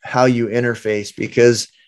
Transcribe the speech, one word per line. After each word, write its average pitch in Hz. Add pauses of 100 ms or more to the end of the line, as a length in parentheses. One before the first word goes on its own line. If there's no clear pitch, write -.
how 127
you 120
interface, 110
because 117 (200)